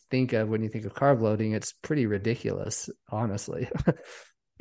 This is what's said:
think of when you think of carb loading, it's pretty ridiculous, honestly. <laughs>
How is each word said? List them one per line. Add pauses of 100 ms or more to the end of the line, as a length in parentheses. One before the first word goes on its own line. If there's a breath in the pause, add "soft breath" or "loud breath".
(120)
think
of
when
you
think
of
carb
loading,
it's
pretty
ridiculous, (200)
honestly. (160)
<laughs> (680 loud breath)